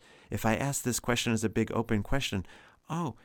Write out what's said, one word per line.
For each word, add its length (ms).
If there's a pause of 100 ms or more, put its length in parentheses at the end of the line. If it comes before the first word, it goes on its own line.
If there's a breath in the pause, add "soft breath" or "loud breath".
(280 loud breath)
If 160
I 100
ask 280
this 180
question 320
as 100
a 60
big 240
open 300
question, 420 (440 loud breath)
"Oh, 360